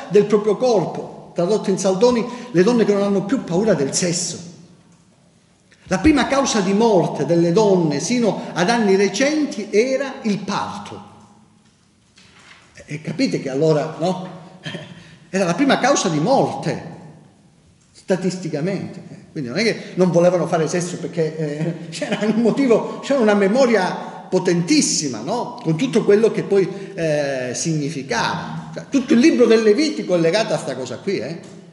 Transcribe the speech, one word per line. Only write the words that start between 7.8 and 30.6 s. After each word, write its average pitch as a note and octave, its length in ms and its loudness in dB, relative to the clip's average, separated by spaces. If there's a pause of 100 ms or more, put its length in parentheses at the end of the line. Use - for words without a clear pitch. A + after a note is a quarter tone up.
sino A#3 540 0
ad F3+ 160 0
anni A3 260 4
recenti C4 760 0
era C4 520 0
il G3+ 160 0
parto. - 680 -8 (1800)
E D3 160 -12
capite E3+ 380 -2
che C3+ 100 -8
allora, D3 500 0
no? F3 380 -4 (240)
<laughs> - 360 -14 (340)
Era F#3+ 140 0
la E3+ 80 0
prima C4+ 240 2
causa B3 320 0
di D#3 100 0
morte, D#3+ 800 -2 (960)
statisticamente. E3+ 1400 -6
Quindi C3+ 180 -10
non C#3 100 -6
è A3 40 0
che G#3 180 -2 (120)
non F3+ 160 4
volevano E3+ 380 4
fare E3 200 0
sesso F3 300 -4
perché, D#3 400 -4
eh, D#3 520 -6
<laughs> - 0 -
c'era - 360 -6
un A3 160 0
motivo, A3+ 600 2
c'era C#4 180 0
una G#3+ 160 4
memoria G3+ 840 2 (100)
potentissima, F3 920 0
no? G3 400 -6
Con D#3+ 140 0
tutto E3+ 300 0
quello G#3 260 4
che G#3 120 -2
poi, G3 240 2 (260)
eh, C#3+ 600 -2
significava. D3+ 1200 -4
Cioè, - 160 -12
tutto - 240 0
il A3+ 60 6
libro A#3+ 280 6
del A3+ 160 4
Levitico G#3+ 520 2
è F3 40 2
legato E3+ 340 0
a D3+ 40 0
sta C#3 180 -8